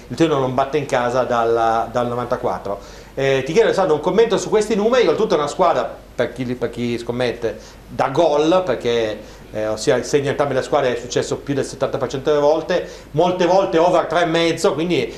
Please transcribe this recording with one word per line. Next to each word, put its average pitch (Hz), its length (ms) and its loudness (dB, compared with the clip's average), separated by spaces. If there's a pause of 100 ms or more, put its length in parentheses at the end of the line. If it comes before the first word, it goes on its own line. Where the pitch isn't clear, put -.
il 123 80 -12
Torino 156 220 2
non 131 160 0
batte 139 240 0
in 143 80 -2
casa 123 380 0
dal, 117 680 2
dal 123 160 -2
novantaquattro. 117 680 -4 (380)
Eh, 135 300 0
ti 160 80 -4
chiedo, 208 140 4
Alessandro, 170 280 2
un 147 60 0
commento 196 360 2
su 160 120 -6
questi 214 260 0
numeri. 226 320 2
Oltretutto 180 260 2
è 170 40 4
una 147 100 0
squadra, 156 440 0 (220)
per 120 200 -4
chi, 131 100 -6 (100)
per 120 160 -4
chi 120 300 -4
scommette, 117 580 -4 (300)
da 127 220 -2
gol, 156 540 4
perché, 117 560 -2 (340)
eh, 107 140 -4
ossia 110 360 0
segna 139 260 0
entrambe 135 240 0
le 127 80 0
squadre, 131 340 0
è 117 40 -6
successo - 380 -4
più - 180 -6
del 131 100 -2
settanta 139 320 -4
per 151 120 -4
cento 131 200 -4
delle 147 120 4
volte, 160 460 2 (240)
molte 175 360 2
volte 180 320 4
over 165 260 4
tre 170 160 0
e 170 40 2
mezzo, 165 480 2
quindi 151 440 -2